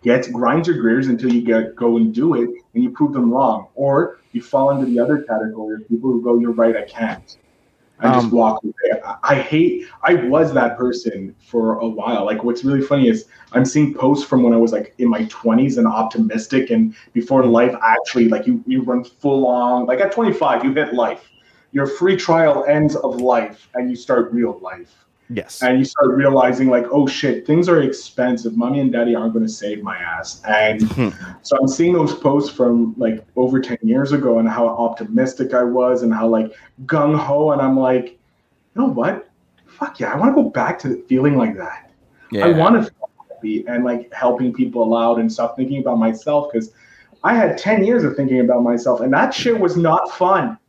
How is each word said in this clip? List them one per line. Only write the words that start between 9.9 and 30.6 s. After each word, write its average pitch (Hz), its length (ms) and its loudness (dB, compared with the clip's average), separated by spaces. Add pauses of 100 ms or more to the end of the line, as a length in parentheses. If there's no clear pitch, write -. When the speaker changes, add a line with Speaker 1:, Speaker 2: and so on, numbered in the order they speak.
Speaker 1:
I 160 100 4
was 139 400 2
that 120 240 0
person 110 600 -6
for 113 420 -2
a 117 80 -4
while. 110 380 -4
Like, 110 200 -4
what's 120 180 -2
really 139 180 0
funny 135 280 2
is 110 160 0 (260)
I'm 127 140 4
seeing 147 280 2
posts 139 320 2
from 127 160 2
when 120 120 4
I 117 40 4
was, 117 140 4
like, 107 280 -4
in 120 100 2
my 110 160 0
twenties 117 520 0
and 113 80 2
optimistic 113 840 -2
and 113 260 0 (160)
before 127 340 2
life 120 380 4
actually, 113 460 2
like, 110 180 0
you, 120 200 0
you 131 160 0
run 123 200 -2
full 139 440 0
on, 123 380 0
like, 127 140 0
at 190 140 2
twenty-five, 151 500 0
you 131 100 0
hit 135 200 -2
life. - 360 -4 (440)
Your 139 140 0
free 180 280 0
trial 165 540 2
ends 151 260 2
of 123 240 -4
life, 120 560 0
and 127 140 -4
you 120 80 -6
start 120 340 -2
real 113 300 -2
life. 90 340 -16 (360)
Speaker 2:
Yes. - 300 -10
Speaker 1:
And 127 160 2
you 135 80 2
start 139 300 2
realizing, 131 560 2
like, 120 200 2
"Oh, 143 140 2
shit, 131 400 -4
things 175 240 2
are 160 140 4
expensive. 120 760 -4
Mommy 127 220 0
and 131 120 2
daddy 120 220 0
aren't 113 200 -2
gonna 110 140 0
save 104 360 -8
my 92 120 -8
ass." 85 520 -10
And 107 340 2